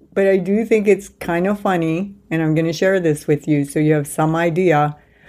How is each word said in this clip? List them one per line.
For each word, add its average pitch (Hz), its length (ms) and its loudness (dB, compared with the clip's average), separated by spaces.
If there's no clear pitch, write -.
but 196 140 0
I 196 100 4
do 196 300 0
think 220 200 2
it's 196 220 2
kind 175 380 -4
of 208 120 -2
funny, 180 580 -2
and 160 120 -2
I'm 156 120 0
gonna 165 200 0
share 190 260 0
this 156 260 -2
with 147 220 -2
you 147 160 2
so 139 140 -6
you 151 160 2
have 147 120 -2
some 160 300 -2
idea 165 600 0